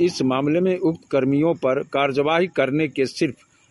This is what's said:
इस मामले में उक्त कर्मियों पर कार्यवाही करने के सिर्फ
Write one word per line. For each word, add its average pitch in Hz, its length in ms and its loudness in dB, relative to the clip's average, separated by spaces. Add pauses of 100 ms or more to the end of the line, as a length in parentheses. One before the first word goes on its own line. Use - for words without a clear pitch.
इस 175 220 0
मामले 139 380 0
में 185 180 0
उक्त 165 220 -2 (100)
कर्मियों 143 440 2
पर 135 280 0
कार्यवाही 143 640 0
करने 147 420 -2
के 131 180 -2
सिर्फ 131 280 -2 (360)